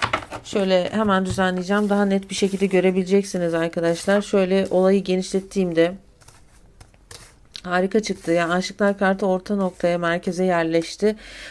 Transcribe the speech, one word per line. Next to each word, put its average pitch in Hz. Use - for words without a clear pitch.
Şöyle 190
hemen 196
düzenleyeceğim. 185
Daha 202
net 196
bir 190
şekilde 196
görebileceksiniz 185
arkadaşlar. 170
Şöyle 196
olayı 190
genişlettiğimde 185
harika 185
çıktı. 214
Yani 170
aşıklar 196
kartı 196
orta 185
noktaya, 180
merkeze 175
yerleşti. 170